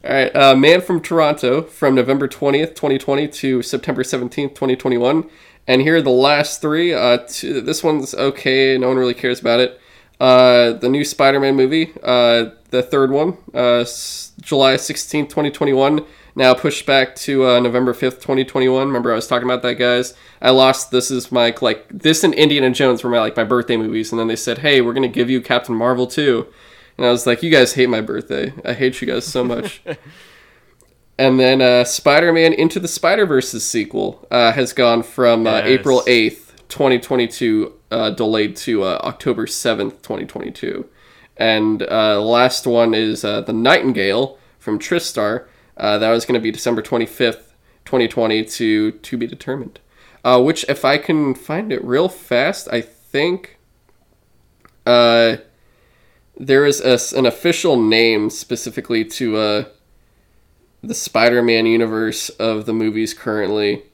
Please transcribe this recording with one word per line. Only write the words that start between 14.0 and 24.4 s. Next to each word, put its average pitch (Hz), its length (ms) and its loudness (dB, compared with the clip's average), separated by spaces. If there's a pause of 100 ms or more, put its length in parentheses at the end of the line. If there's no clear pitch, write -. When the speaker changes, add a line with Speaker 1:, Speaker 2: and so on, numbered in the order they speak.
Speaker 1:
July 135 360 2
sixteenth, 147 520 -6
twenty 147 220 -2
twenty-one. 143 540 0 (300)
Now 127 180 4
pushed - 320 -2
back 135 320 0
to, 135 280 0
uh, 123 140 4
November 123 340 0
fifth, 127 280 -4
twenty 135 240 -2
twenty-one. 131 420 0
Remember 123 240 -2
I 110 40 0
was 113 120 -6
talking 123 200 -2
about 127 160 -2
that, 120 120 -4
guys? 123 380 0 (280)
I 127 100 4
lost, 131 380 4
this 123 220 0
is 123 220 -6
my, 117 260 2
like, 110 300 -2
this 156 340 0
and 160 100 4
Indiana 143 380 2
Jones 123 320 2
were 123 60 -4
my, 120 100 2
like, 107 160 -2
my 113 80 0
birthday 120 340 0
movies. 110 340 -4
And 117 80 -4
then 113 80 -2
they 113 100 -4
said, 120 220 -6